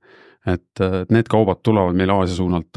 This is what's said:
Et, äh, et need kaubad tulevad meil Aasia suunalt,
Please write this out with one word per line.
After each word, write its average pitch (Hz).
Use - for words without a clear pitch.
Et, -
äh, 92
et 87
need 113
kaubad 104
tulevad 95
meil 95
Aasia 92
suunalt, 90